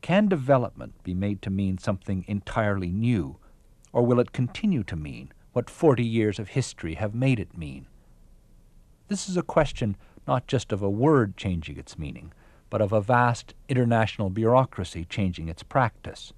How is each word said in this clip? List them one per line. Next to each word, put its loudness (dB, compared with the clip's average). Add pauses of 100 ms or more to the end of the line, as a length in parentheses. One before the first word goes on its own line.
Can 4
development 0 (100)
be -6
made -2
to -6
mean 0
something -4
entirely -2
new, 0 (560)
or 4
will 4
it 0
continue -2
to -8
mean -10 (220)
what -2
forty 4
years 0
of -10
history -4
have -6
made 2
it -10
mean? -12 (1200)
This -6
is -2
a 0
question 0 (320)
not 0
just -2
of -4
a 0
word 4
changing -4
its -16
meaning, -10 (380)
but 0
of 2
a 4
vast 2 (160)
international 2
bureaucracy 2
changing -4
its -10
practice. -4